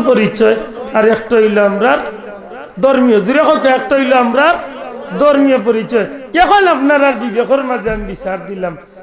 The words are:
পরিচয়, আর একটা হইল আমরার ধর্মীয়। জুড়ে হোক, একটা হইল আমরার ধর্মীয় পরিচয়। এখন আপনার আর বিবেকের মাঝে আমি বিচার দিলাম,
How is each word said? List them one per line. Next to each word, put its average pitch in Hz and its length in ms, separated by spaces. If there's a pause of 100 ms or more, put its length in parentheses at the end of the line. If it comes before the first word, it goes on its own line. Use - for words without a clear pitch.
পরিচয়, 220 500 (380)
আর 220 140
একটা 226 280
হইল 214 240
আমরার 208 380 (840)
ধর্মীয়। 247 380
জুড়ে 262 240
হোক, 311 220
একটা 262 300
হইল 269 180
আমরার 262 420 (600)
ধর্মীয় 277 480
পরিচয়। 226 400 (280)
এখন 370 340
আপনার 285 360
আর 277 100
বিবেকের 233 500
মাঝে 233 280
আমি 214 140
বিচার 185 420
দিলাম, 185 300 (260)